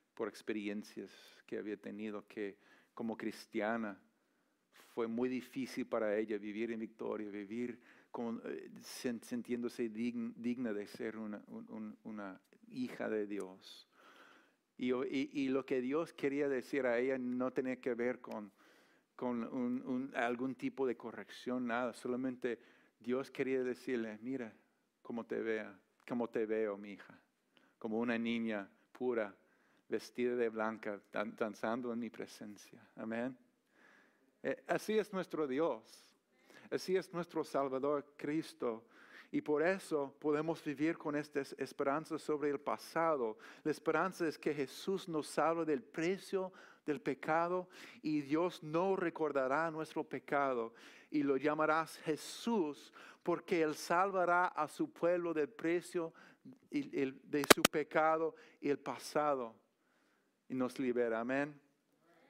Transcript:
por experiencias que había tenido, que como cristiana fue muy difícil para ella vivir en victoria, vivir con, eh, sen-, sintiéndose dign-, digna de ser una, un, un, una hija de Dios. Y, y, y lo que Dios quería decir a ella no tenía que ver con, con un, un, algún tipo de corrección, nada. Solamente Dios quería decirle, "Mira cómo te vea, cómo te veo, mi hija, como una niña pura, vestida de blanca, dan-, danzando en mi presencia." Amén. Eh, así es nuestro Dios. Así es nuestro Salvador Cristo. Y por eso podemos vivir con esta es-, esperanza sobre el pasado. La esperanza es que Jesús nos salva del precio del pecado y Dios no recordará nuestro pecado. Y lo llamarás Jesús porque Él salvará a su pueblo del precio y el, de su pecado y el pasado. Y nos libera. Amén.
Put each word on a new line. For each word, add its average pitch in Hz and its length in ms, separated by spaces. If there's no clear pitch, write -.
por 110 140
experiencias 104 840
que 117 100
había 104 200
tenido, 104 500
que 101 300
como 113 240
cristiana 107 840
fue 117 140
muy 120 220
difícil 127 580
para 110 300
ella 107 200
vivir 107 340
en 113 80
victoria, 110 500
vivir 113 500
con, - 340
eh, - 240
sen-, - 420
sintiéndose 120 640
dign-, 117 460
digna 120 360
de 101 140
ser 110 320
una, 107 300
un, 113 240
un, 107 320
una 101 360
hija 120 400
de 107 160
Dios. 95 640
Y, 123 160
y, 135 400
y 139 160
lo 131 160
que 131 160
Dios 147 320
quería 143 340
decir 131 380
a 120 140
ella 131 180
no 123 340
tenía 127 300
que 127 140
ver 120 260
con, 110 300
con 123 280
un, 123 420
un, 131 300
algún 123 400
tipo 131 320
de 117 80
corrección, 120 720
nada. 117 260
Solamente 123 640
Dios 123 300
quería 131 320
decirle, 117 600
"Mira 123 320
cómo 117 240
te 117 160
vea, 107 360
cómo 120 220
te 117 160
veo, 107 320
mi 101 160
hija, - 240
como 110 220
una 117 180
niña 113 520
pura, 113 420
vestida 123 460
de 117 140
blanca, 110 520
dan-, 107 240
danzando 117 560
en 113 80
mi 113 100
presencia." - 720
Amén. 117 420
Eh, - 260
así 214 300
es 202 140
nuestro 170 340
Dios. 135 720
Así 180 240
es 180 160
nuestro 165 320
Salvador 139 720
Cristo. 143 720
Y 147 100
por 147 200
eso 160 580
podemos 156 440
vivir 151 340
con 147 180
esta 147 260
es-, - 180
esperanza 143 580
sobre 147 320
el 143 100
pasado. 139 800
La 156 80
esperanza 165 560
es 143 120
que 156 140
Jesús 151 540
nos 156 200
salva 160 380
del 143 180
precio 185 680
del - 160
pecado 170 680
y 151 200
Dios 156 420
no 170 320
recordará 156 760
nuestro 156 340
pecado. 135 680
Y 151 100
lo 139 160
llamarás 156 600
Jesús 160 920
porque 170 400
Él 151 140
salvará 180 720
a 151 200
su - 240
pueblo 170 420
del 147 160
precio 165 640
y 139 280
el, 135 240
de 143 200
su 165 80
pecado 160 720
y 143 80
el 135 100
pasado. 135 760
Y 131 80
nos 127 240
libera. 120 400
Amén. 139 400